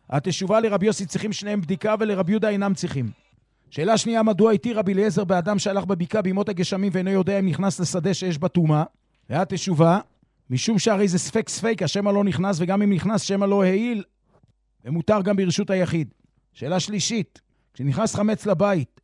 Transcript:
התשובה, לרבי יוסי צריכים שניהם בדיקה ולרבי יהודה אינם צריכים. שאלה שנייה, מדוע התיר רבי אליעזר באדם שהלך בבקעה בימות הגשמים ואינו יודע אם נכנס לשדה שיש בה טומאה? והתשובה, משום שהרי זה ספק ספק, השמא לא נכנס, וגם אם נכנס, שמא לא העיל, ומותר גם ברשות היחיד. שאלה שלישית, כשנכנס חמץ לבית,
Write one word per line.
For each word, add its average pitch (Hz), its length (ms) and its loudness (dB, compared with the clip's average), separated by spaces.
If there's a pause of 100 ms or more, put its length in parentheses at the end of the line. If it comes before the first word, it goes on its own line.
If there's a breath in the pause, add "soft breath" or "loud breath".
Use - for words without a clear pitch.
(100)
התשובה, 185 500 0
לרבי 208 260 2
יוסי 202 200 0
צריכים 202 260 -4
שניהם 208 280 -4
בדיקה 160 400 -2
ולרבי 196 320 0
יהודה 220 160 2
אינם 202 260 0
צריכים. 123 360 -4 (600)
שאלה 202 280 2
שנייה, 226 240 0
מדוע 220 300 4
התיר 220 260 -2
רבי 196 160 0
אליעזר 202 300 0
באדם 180 340 0
שהלך 196 260 -2
בבקעה 190 380 -2
בימות 190 260 -2
הגשמים 190 460 -2
ואינו 185 160 -2
יודע 196 280 2
אם 196 80 2
נכנס 180 340 0
לשדה 175 340 0
שיש 175 240 -4
בה 165 100 0
טומאה? 156 360 2 (460)
והתשובה, 170 680 2 (520)
משום 190 280 2
שהרי 208 300 2
זה 175 100 2
ספק - 300 -4
ספק, 226 340 -2
השמא 202 280 0
לא 202 140 2
נכנס, 190 360 0
וגם 190 220 0
אם 202 100 4
נכנס, 196 300 0
שמא 196 220 -2
לא 202 180 4
העיל, 202 420 0 (800)
ומותר 170 380 0
גם 202 140 0
ברשות 196 340 0
היחיד. 170 440 -2 (380)
שאלה 170 280 -4
שלישית, 208 600 -4 (340)
כשנכנס 143 400 -2
חמץ 214 320 -2
לבית, 190 580 0